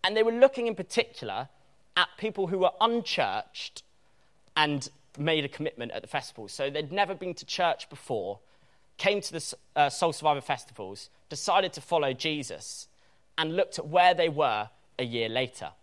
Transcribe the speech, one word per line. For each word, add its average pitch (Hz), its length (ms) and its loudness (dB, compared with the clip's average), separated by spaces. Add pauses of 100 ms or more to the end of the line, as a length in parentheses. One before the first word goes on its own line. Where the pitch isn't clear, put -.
And 202 120 0
they 220 60 4
were 226 100 4
looking 247 360 4
in 208 80 -4
particular 131 720 -4 (480)
at 180 200 4
people 196 300 -4
who 185 120 -2
were 180 120 6 (100)
unchurched 208 1000 -2 (760)
and 147 320 4 (300)
made 151 260 2
a 139 40 -4
commitment 120 420 -6
at - 100 -8
the - 60 -18
festival. 117 400 -8
So 139 240 -4
they'd 147 220 -6
never 202 200 0
been 175 220 -6
to - 100 -14
church - 460 -2
before, 101 480 -6 (600)
came 202 220 2
to - 120 -10
the, 165 220 -8 (200)
uh, 143 160 4
Soul 170 220 0
Survivor 147 280 0
festivals, - 680 -10 (180)
decided 185 440 2
to - 80 -12
follow 147 320 0
Jesus, - 760 -6 (500)
and 160 200 0
looked 185 220 0
at 156 80 -8
where 180 280 8
they 170 140 2
were 120 400 0 (300)
a 127 60 -2
year 117 240 -2
later. 113 420 -4 (120)